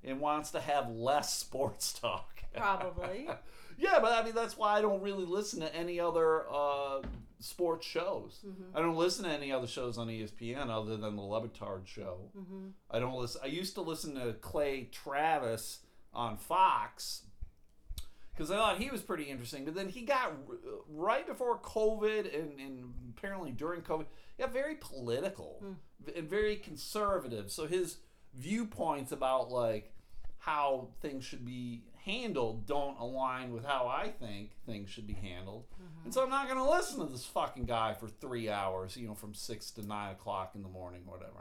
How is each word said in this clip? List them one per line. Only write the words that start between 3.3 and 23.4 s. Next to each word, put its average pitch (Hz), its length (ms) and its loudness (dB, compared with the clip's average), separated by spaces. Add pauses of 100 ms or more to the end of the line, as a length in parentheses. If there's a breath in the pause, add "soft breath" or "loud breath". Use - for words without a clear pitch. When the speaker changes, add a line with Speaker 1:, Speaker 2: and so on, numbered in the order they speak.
Speaker 1:
<laughs> - 40 -6 (400 loud breath)
Yeah, 381 200 8
but, 226 140 8
I 226 100 6
mean, 226 120 0
that's 226 240 0
why 208 180 6
I 214 60 8
don't 202 180 4
really 196 240 0
listen 190 360 0
to 156 140 -2
any 170 240 -2
other, 165 540 6
uh, 139 480 2 (380)
sports 165 480 0
shows. 175 600 -2
Speaker 2:
Mm-hmm. 185 300 -8
Speaker 1:
I 156 40 2
don't 165 160 4
listen 175 280 4
to 170 60 0
any 143 220 0
other 123 140 2
shows 123 300 -2
on 117 140 -2
E 110 120 -2
S 104 80 -4
P 117 240 -4
N 139 140 -2
other 110 300 0
than 104 180 -2
the 101 60 -4
Le 110 260 0
Batard 98 380 -8
show. 95 320 -8 (200)
Speaker 2:
Mm-hmm. 190 280 -10 (240)
Speaker 1:
I 117 80 2
don't 127 200 0
listen. 120 240 -4
I 135 40 -6
used 180 300 -4
to 202 40 -4
listen 156 360 -4
to 120 180 -2
Clay 139 580 0
Travis 139 840 2 (340 soft breath)
on 113 240 -2
Fox 143 880 4 (1120 loud breath)
'cause 156 140 -2
I 196 60 2
thought 208 260 6
he 269 80 -2
was 220 100 -2
pretty 160 240 -2
interesting. 135 400 -6
But 156 100 -4
then 196 140 -2
he 240 140 -8
got, 247 300 4
r-, - 240 -8 (340)
right 202 360 2
before 240 340 0
covid 214 800 2
and, 147 220 -4
and 127 320 -10 (240)
apparently 190 340 -4